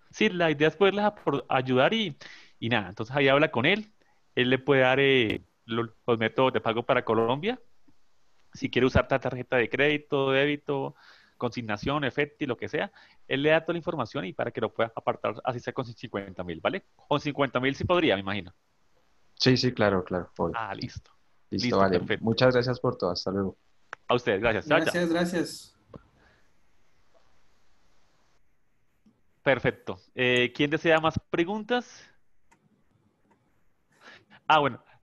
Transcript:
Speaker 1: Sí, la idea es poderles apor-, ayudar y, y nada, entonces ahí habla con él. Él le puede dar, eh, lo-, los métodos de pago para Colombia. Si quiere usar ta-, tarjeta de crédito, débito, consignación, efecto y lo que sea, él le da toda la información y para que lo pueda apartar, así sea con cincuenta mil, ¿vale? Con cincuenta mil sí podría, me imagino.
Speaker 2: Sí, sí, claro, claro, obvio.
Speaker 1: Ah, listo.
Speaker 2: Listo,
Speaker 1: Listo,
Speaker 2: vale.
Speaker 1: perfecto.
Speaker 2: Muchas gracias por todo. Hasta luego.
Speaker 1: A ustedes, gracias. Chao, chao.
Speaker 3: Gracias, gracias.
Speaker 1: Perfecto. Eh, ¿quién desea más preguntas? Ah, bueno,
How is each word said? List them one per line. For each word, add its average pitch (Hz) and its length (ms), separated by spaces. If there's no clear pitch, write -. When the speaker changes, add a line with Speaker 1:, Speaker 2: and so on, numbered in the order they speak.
Speaker 1:
Sí, 214 180
la 175 220
idea 151 180
es 156 60
poderles 202 300
apor-, 170 440
ayudar 131 440
y, 208 240
y 117 100
nada, 107 200
entonces 110 260
ahí 143 120
habla 143 240
con 117 140
él. 208 260
Él 123 160
le 131 100
puede 135 220
dar, 131 180
eh, 135 440
lo-, 117 280
los 117 120
métodos 127 340
de 110 80
pago 117 220
para 123 200
Colombia. 131 560
Si - 160
quiere 123 160
usar 131 220
ta-, 135 120
tarjeta 127 380
de 113 120
crédito, 143 640
débito, 143 640
consignación, 123 640
efecto 147 400
y - 40
lo 113 100
que 104 100
sea, 190 240
él 135 160
le 151 60
da 160 120
toda 165 120
la 170 60
información 156 460
y 175 80
para 120 180
que 123 100
lo 107 120
pueda 113 220
apartar, 110 480
así 123 160
sea 123 140
con 127 120
cincuenta 98 580
mil, 85 180
¿vale? 143 220
Con 143 120
cincuenta 139 400
mil 131 160
sí - 80
podría, 165 320
me 98 60
imagino. 98 320
Speaker 2:
Sí, 131 220
sí, 123 160
claro, 98 300
claro, 87 340
obvio. 85 180
Speaker 1:
Ah, 110 200
listo. - 360
Speaker 2:
Listo, 95 160
Speaker 1:
Listo, 120 120
Speaker 2:
vale. 98 220
Speaker 1:
perfecto. 95 240
Speaker 2:
Muchas 120 300
gracias 123 260
por 123 180
todo. 90 140
Hasta 90 200
luego. 98 260
Speaker 1:
A 120 80
ustedes, 110 240
gracias. 107 280
Chao, 147 120
chao. 160 60
Speaker 3:
Gracias, 175 240
gracias. 175 680
Speaker 1:
Perfecto. 127 560
Eh, 123 420
¿quién 147 140
desea 160 300
más 156 200
preguntas? 208 760
Ah, 156 120
bueno, 131 240